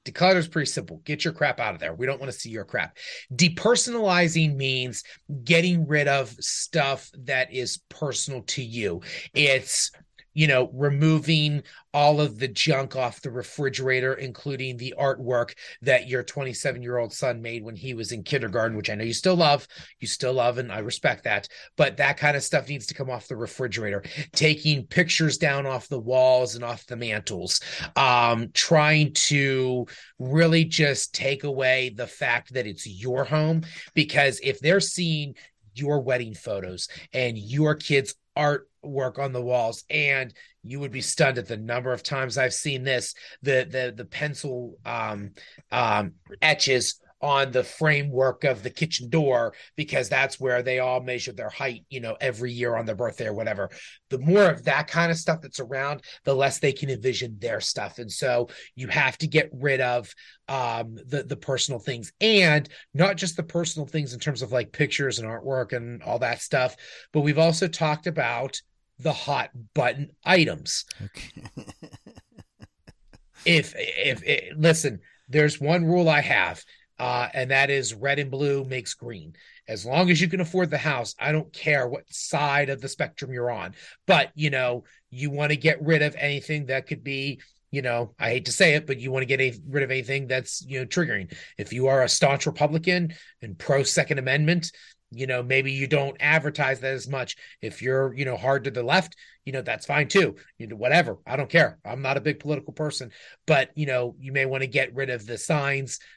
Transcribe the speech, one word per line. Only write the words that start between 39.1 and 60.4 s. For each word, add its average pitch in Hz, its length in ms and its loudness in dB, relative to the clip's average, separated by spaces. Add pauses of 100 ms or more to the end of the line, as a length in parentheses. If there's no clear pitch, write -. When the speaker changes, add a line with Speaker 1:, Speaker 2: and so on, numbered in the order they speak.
Speaker 1:
on 139 140 -4
the 123 100 -4
walls, 120 460 0
and 139 460 0 (300)
you 135 160 -10
would 139 100 -6
be 127 100 -8
stunned 135 380 2
at 120 80 -6
the 117 100 -6
number 120 360 -4
of 120 100 -4
times 131 340 -4
I've 131 180 2
seen 135 280 -4
this, 127 320 -2 (280)
the, 131 280 2
the, 127 260 -4
the 117 80 -12
pencil, 131 800 -8
um, 110 460 -6 (400)
um, 107 440 2 (280)
etches 139 580 2 (200)
on 139 320 2
the 123 120 2
framework 143 800 2
of 117 180 2
the 127 60 -8
kitchen 123 400 -4
door, 123 460 2 (220)
because 143 340 -2
that's 135 280 2
where 123 240 0
they 127 160 0
all 127 220 0
measure 123 320 -6
their 107 160 -10
height, 123 400 -8
you 131 100 -10
know, 113 220 -6
every 123 320 -4
year 120 240 -2
on 113 80 -2
their 110 100 -4
birthday 113 320 -4
or 107 60 -4
whatever. 101 380 -4 (400)
The 135 80 -2
more 175 320 8
of 123 140 -4
that 147 240 0
kind 170 220 2
of 165 60 0
stuff 165 240 -2
that's - 200 -12
around, 135 420 -6 (220)
the 139 100 2
less 135 240 2
they 143 140 2
can 139 180 -6
envision 117 480 -2
their 110 240 -4
stuff. - 360 -6
And 117 140 -12
so 123 360 0 (260)
you 127 140 -10
have 135 300 2
to 160 80 -2
get 143 280 2
rid 131 260 0
of, 123 320 0 (360)